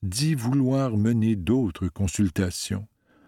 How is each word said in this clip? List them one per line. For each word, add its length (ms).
dit 320
vouloir 640
mener 400
d'autres 520
consultations. « 1000